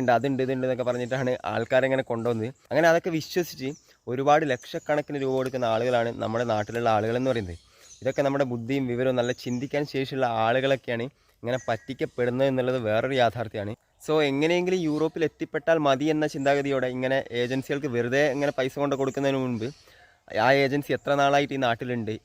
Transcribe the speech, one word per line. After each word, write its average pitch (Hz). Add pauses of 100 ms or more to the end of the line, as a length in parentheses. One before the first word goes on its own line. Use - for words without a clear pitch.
ഉണ്ട്, 123
അതുണ്ട്, 131
ഇതുണ്ട് 127
എന്നൊക്കെ 123
പറഞ്ഞിട്ടാണ് 123 (180)
ആൾക്കാരെങ്ങനെ 131
കൊണ്ടുവന്നത്. 117 (200)
അങ്ങനെ 160
അതൊക്കെ 170
വിശ്വസിച്ച് 151 (420)
ഒരുപാട് 147
ലക്ഷക്കണക്കിന് 147
രൂപ 131
കൊടുക്കുന്ന 127
ആളുകളാണ് 117 (120)
നമ്മുടെ 113
നാട്ടിലുള്ള 113
ആളുകളെന്ന് 120
പറയുന്നത്. 92 (440)
ഇതൊക്കെ 135
നമ്മുടെ 139
ബുദ്ധിയും 123
വിവരവും 127
നല്ല 120 (100)
ചിന്തിക്കാൻ 131 (100)
ശേഷിയുള്ള 135 (180)
ആളുകളൊക്കെയാണ് 127 (380)
ഇങ്ങനെ 123 (100)
പറ്റിക്കപ്പെടുന്നത് 123
എന്നുള്ളത് 127 (100)
വേറൊരു 127
യാഥാർത്ഥ്യമാണ്. 110 (340)
So 151 (160)
എങ്ങനെയെങ്കിലും 175
യൂറോപ്പിൽ 156
എത്തിപ്പെട്ടാൽ 160
മതി 139
എന്ന 151
ചിന്താഗതിയോടെ 139
ഇങ്ങനെ 131 (220)
ഏജൻസികൾക്ക് 135
വെറുതെ 120 (120)
ഇങ്ങനെ 143
പൈസ 131
കൊണ്ട് 139
കൊടുക്കുന്നതിന് 135
മുൻപ് 120 (800)
ആ - (160)
ഏജൻസി 139
എത്ര - (120)
നാളായിട്ട് 139
ഈ -
നാട്ടിലുണ്ട്, 117 (120)